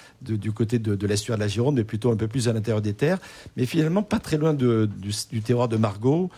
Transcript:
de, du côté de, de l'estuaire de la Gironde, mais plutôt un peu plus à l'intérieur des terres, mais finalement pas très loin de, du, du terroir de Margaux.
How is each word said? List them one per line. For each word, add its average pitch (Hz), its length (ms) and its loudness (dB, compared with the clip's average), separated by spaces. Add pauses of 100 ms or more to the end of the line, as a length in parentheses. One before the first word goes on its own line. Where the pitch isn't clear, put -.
(220)
de, 110 140 -4
du 107 160 -2
côté 113 260 0
de, 107 180 0
de 98 120 -2
l'estuaire 104 300 0
de 101 40 0
la 104 60 0
Gironde, 120 280 0
mais 117 80 2
plutôt 110 280 0
un 113 40 2
peu 110 120 0
plus 117 220 -2
à 113 40 4
l'intérieur 107 300 0
des 104 100 0
terres, 156 240 2 (400)
mais 127 80 0
finalement 165 380 2
pas 220 160 0
très - 180 -2
loin 156 160 2
de, 117 340 4 (120)
du, 101 120 -6 (200)
du 113 100 -4
terroir 120 260 2
de 110 100 0
Margaux. 117 600 2